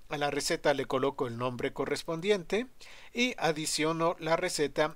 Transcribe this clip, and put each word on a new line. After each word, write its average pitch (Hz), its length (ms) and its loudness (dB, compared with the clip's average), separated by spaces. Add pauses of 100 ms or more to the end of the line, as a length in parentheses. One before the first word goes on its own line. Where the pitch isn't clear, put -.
a 151 100 -4
la 143 120 0
receta 147 420 2
le 135 120 0
coloco 135 420 0
el 117 100 -6
nombre 127 360 -2
correspondiente 170 960 0 (440)
y 240 260 2
adiciono 160 840 2
la 160 160 2
receta 156 600 2